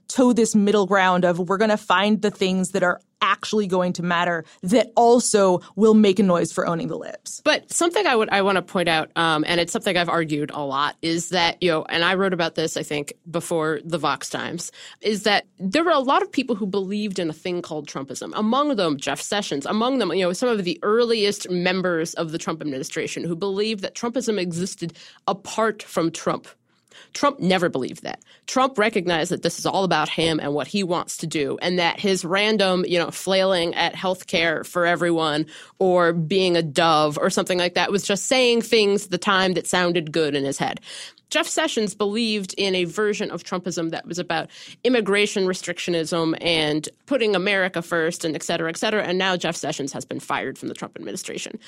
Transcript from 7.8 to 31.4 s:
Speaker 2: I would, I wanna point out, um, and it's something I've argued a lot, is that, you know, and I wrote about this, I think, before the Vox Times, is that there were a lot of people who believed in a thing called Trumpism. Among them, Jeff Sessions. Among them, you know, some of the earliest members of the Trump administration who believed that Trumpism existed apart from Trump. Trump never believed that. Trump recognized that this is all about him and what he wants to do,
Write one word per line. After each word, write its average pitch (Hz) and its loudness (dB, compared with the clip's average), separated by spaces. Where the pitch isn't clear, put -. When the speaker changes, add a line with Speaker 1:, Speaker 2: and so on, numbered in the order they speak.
Speaker 2:
I 269 4
would, 220 2
I 196 2
wanna 190 2
point 180 -2
out, 160 0
um, 160 2
and 175 0
it's 170 -2
something 202 0
I've 175 2
argued 151 -2
a 147 -6
lot, 139 -2
is 165 -2
that, 170 0
you 175 2
know, 156 0
and 165 0
I 185 2
wrote 190 0
about 165 -2
this, 160 -2
I 147 -4
think, 147 -6
before 160 -2
the 165 -6
Vox 143 -2
Times, 123 -6
is 214 -2
that 202 2
there 190 0
were 339 2
a 294 4
lot 277 2
of 392 -6
people 254 -2
who 202 -4
believed 196 -4
in 170 -2
a 156 -6
thing 175 -4
called 151 -8
Trumpism. 127 -8
Among 254 2
them, 165 2
Jeff 143 -4
Sessions. 196 -4
Among 240 0
them, 180 0
you 185 0
know, 180 2
some 214 -2
of 220 0
the 170 -2
earliest 220 2
members 180 0
of 160 -4
the 160 -6
Trump 165 -6
administration 147 -6
who 170 -2
believed 196 -2
that - -8
Trumpism 233 -2
existed 175 -4
apart 214 -2
from 165 0
Trump. - -4
Trump 277 0
never 175 2
believed - -6
that. - -10
Trump 262 0
recognized 180 0
that 139 -4
this 170 -2
is - -6
all 190 0
about 156 0
him 160 0
and 143 -4
what 143 -4
he 202 -2
wants 170 -4
to 170 -6
do, 147 -2